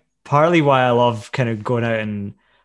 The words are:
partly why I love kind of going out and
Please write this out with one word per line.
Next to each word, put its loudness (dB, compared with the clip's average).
partly 2
why 4
I 2
love 0
kind -2
of -6
going -2
out -2
and -8